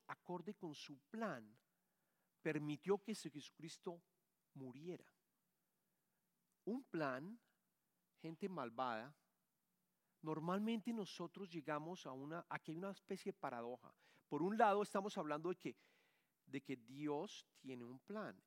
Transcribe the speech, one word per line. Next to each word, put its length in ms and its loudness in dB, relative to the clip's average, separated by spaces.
acorde 480 -8
con 220 -6
su 240 -12
plan, 480 -4
permitió 560 4
que 160 -2
Jesucristo 840 -8
muriera. 540 -8
Un 180 0
plan, 560 -2
gente 260 -4
malvada, 680 0
normalmente 680 2
nosotros 580 -4
llegamos 560 -2
a 60 -6
una, 380 -6
aquí 220 -4
hay 60 -2
una 140 -4
especie 400 -4
de 80 -10
paradoja. 560 -4
Por 160 2
un 140 4
lado 260 10
estamos 340 2
hablando 300 0
de 80 2
que, 220 -6
de 160 -4
que 140 -2
Dios 720 -2
tiene 240 -6
un 140 -10
plan 480 -8